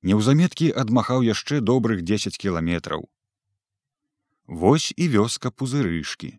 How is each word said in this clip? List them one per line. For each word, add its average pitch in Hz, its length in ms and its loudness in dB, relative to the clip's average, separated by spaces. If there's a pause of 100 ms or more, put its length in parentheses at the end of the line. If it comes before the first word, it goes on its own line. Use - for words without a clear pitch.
Неўзаметкі 135 720 2
адмахаў 123 480 0
яшчэ 120 400 0
добрых 113 400 2
дзесяць 98 320 -2
кіламетраў. 85 720 -4 (1400)
Вось 90 480 2
і 175 120 0
вёска 117 420 0
Пузырышкі. 117 880 -4